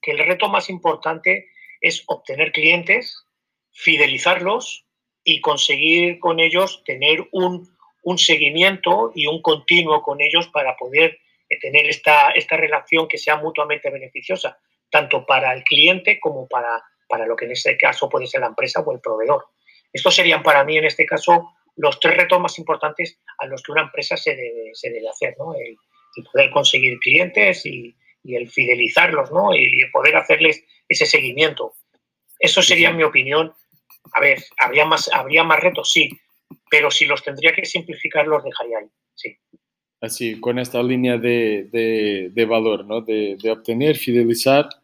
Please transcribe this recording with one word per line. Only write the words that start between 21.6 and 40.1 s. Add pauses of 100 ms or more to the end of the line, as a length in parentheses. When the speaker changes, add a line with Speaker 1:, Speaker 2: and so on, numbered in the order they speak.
Speaker 1:
los
tres
retos
más
importantes (200)
a
los
que
una
empresa
se
debe,
se
debe
hacer,
¿no?
El, (400)
el
poder
conseguir
clientes
y, (300)
y
el
fidelizarlos,
¿no?
Y
el
poder
hacerles (240)
ese
seguimiento. (680)
Eso
Speaker 2:
Sí,
Speaker 1:
sería
Speaker 2:
sí.
Speaker 1:
mi
opinión. (600)
A
ver, (160)
¿habría
más,
habría
más
retos?
Sí, (600)
pero
si
los
tendría
que
simplificar,
los
dejaría
ahí, (260)
sí. (600)
Speaker 2:
Así,